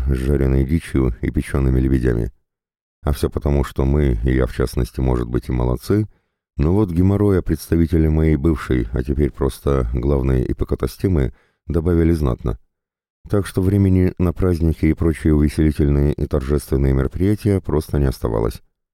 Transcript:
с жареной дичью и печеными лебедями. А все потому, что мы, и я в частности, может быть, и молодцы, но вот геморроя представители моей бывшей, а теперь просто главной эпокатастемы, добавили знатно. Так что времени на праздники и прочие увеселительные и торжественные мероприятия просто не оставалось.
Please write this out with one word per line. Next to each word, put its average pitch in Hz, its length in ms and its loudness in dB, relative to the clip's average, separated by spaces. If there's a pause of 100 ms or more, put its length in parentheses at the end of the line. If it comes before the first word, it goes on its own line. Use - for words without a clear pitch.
с 69 80 0
жареной 67 500 2
дичью 65 560 0
и - 100 -4
печеными 67 480 0
лебедями. 62 520 0 (680)
А 76 100 -2
все 73 180 -2
потому, 71 340 0
что - 220 -4
мы, 69 380 2
и 65 100 0
я 64 120 0
в - 80 -6
частности, - 460 -4
может 62 280 -2
быть, 60 220 -4
и 64 40 -2
молодцы, 62 540 -2 (500)
но 76 160 2
вот 104 160 2
геморроя 95 520 2
представители 80 680 0
моей 78 280 2
бывшей, 69 560 0
а 65 120 -2
теперь 69 280 -2
просто 67 640 -2
главной 65 580 0
эпокатастемы, - 800 -2 (340)
добавили 82 460 2
знатно. 62 440 -2 (720)
Так 101 160 0
что - 160 -4
времени 92 560 2
на 87 160 0
праздники 82 520 0
и 78 80 4
прочие 80 420 0
увеселительные 73 800 2
и - 120 -6
торжественные 69 680 0
мероприятия 95 680 0
просто 76 400 -2
не 69 60 2
оставалось. 57 560 -2 (320)